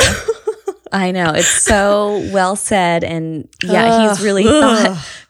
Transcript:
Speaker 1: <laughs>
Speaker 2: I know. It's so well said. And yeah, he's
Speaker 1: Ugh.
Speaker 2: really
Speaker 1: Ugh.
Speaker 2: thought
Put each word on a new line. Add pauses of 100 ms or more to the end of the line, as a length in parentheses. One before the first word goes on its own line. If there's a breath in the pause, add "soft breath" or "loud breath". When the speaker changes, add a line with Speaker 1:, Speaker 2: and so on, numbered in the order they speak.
Speaker 1:
<laughs>
Speaker 2:
I
know.
It's
so
well
said.
And (160)
yeah,
he's
Speaker 1:
Ugh.
Speaker 2:
really
Speaker 1:
Ugh. (100)
Speaker 2:
thought (220 loud breath)